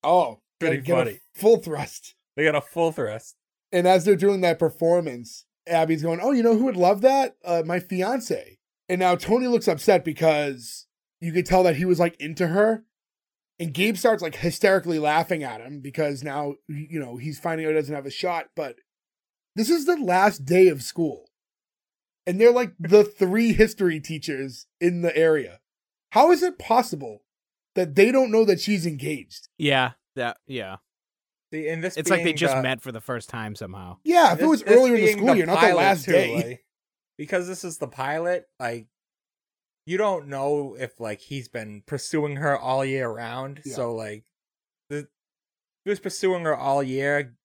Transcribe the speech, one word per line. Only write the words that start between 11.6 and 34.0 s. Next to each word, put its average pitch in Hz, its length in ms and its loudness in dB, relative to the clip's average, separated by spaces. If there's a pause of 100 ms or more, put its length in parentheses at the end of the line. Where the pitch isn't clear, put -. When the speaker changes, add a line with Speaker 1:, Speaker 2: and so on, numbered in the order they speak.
Speaker 1:
that 165 140 2
he 175 80 -2
was, 175 140 0
like, 170 200 0
into 160 280 -4
her. 214 360 0 (760)
And 165 140 -8
Gabe 202 240 0
starts, 226 240 0
like, 160 140 -8
hysterically 175 640 0
laughing 156 440 0
at 113 180 -12
him 139 180 -16
because 143 440 -6
now, 143 320 -6 (120)
you 151 320 -10
know, 123 180 -10
he's 143 220 -10
finding 160 260 -6
out 156 40 0
he 156 60 0
doesn't 147 200 -2
have 139 100 -10
a 135 60 -10
shot. 170 440 -6
But 139 200 -8 (800)
this 220 140 -2
is 311 160 0
the 349 120 2
last 190 480 2
day 180 220 6
of 143 160 2
school. - 460 -6 (1000)
And 185 140 -4
they're, 240 100 10
like, 240 280 0
the 190 240 6
<laughs> 208 160 -4
three 220 340 2
history 185 460 2
teachers 139 680 -10 (140)
in 175 200 0
the 165 140 -2
area. 147 460 2 (500)
How 294 200 6
is 349 120 4
it 359 160 -4
possible 156 640 -2 (520)
that 165 200 -2
they 214 160 6
don't 262 200 2
know 220 140 4
that 208 140 2
she's 196 260 -2
engaged? 147 640 -8 (100)
Speaker 3:
Yeah, 135 340 0 (240)
that, 120 300 -6
yeah. 101 320 -12 (760)
Speaker 2:
See, 156 160 -8
and 165 140 -6
this 180 140 -6
Speaker 3:
It's 160 120 -6
like 180 100 2
they 170 60 -4
Speaker 2:
being 156 120 0
Speaker 3:
just 143 180 0
Speaker 2:
the 131 80 -2
Speaker 3:
met 131 180 -4
for 127 100 -14
the 113 100 -14
first 120 280 -10
time 107 260 -10
somehow. 92 480 -16